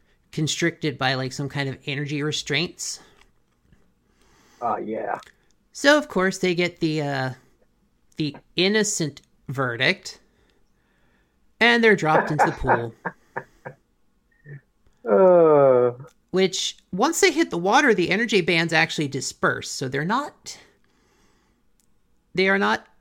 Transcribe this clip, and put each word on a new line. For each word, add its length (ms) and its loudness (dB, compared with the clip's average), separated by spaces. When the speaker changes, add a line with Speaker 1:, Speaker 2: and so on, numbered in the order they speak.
Speaker 1:
constricted 640 -2
by, 160 0
like, 180 -4
some 160 -8
kind 220 -6
of 160 -10
energy 360 -6
restraints. 800 -6
Speaker 2:
Oh, 140 -2
yeah. 440 -6
Speaker 1:
So, 260 2
of 120 -4
course, 300 -2
they 140 0
get 280 -4
the, 200 -2
uh, 280 -4
the 180 -4
innocent 640 0
verdict, 720 -4
and 200 4
they're 140 6
dropped 360 0
into 160 4
the 40 0
pool. 480 -2
Speaker 2:
<laughs> 60 -14
Uh. 840 6
Speaker 1:
Which, 460 -2
once 300 0
they 100 6
hit 180 0
the 80 -6
water, 360 4
the 180 0
energy 300 0
bands 320 0
actually 340 0
disperse, 640 -4
so 160 -8
they're 180 -4
not, 540 -6
they 140 2
are 100 2
not 260 0